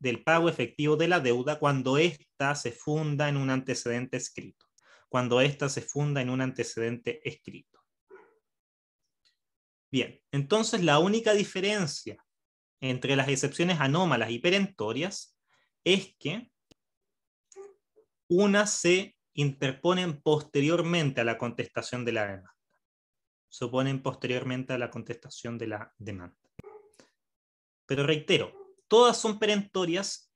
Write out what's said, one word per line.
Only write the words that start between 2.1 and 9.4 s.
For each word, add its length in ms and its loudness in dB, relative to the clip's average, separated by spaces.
se 160 -6
funda 560 -2
en 80 0
un 140 0
antecedente 680 -4
escrito. 500 -12
Cuando 320 2
ésta 280 2
se 140 -6
funda 400 -2
en 80 -4
un 100 -2
antecedente 880 -4
escrito. 560 -18